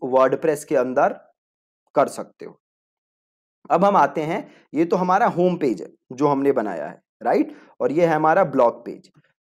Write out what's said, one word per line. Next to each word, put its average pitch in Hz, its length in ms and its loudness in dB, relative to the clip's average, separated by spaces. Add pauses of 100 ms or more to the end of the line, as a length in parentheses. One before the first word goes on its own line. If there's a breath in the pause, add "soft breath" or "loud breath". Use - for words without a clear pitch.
WordPress 135 580 0
के 151 120 -4
अंदर 135 440 0 (760)
कर 135 140 2
सकते - 360 -16
हो। 85 140 -20 (1120)
अब 170 160 2
हम 202 120 4
आते 147 240 2
हैं, 165 180 -4 (340 loud breath)
ये 160 120 0
तो 170 100 0
हमारा 180 320 0
होम 175 300 0
पेज 113 240 -2
है - 60 -12 (260)
जो 143 140 0
हमने 139 260 2
बनाया 95 340 -4
है, - 140 -18 (220)
राइट? 160 320 0 (240 loud breath)
और 123 120 -2
ये 170 140 0
है 165 100 0
हमारा 156 300 2
ब्लॉग 123 400 0
पेज। - 240 -16 (320)